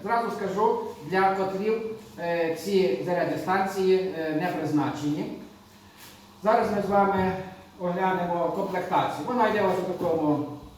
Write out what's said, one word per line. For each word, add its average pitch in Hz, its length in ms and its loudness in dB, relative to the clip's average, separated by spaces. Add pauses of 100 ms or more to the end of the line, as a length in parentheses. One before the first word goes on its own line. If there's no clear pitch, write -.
Зразу 226 280 0
скажу, 202 480 0 (320)
для 190 240 4
котлів, 190 480 -2 (360)
е, 170 360 0
ці 190 500 2
зарядні 170 340 0
станції, 185 800 2
е, 156 220 -2
не 180 60 0
призначені. 147 760 -2 (1160)
Зараз 214 240 4 (100)
ми 202 60 0
з 196 80 -2
вами 190 420 4 (480)
оглянемо 175 760 0
комплектацію. - 680 -2
Вона 240 220 2
йде 202 140 2
ось 180 260 2
у 180 40 -4
такому, 156 540 0 (320)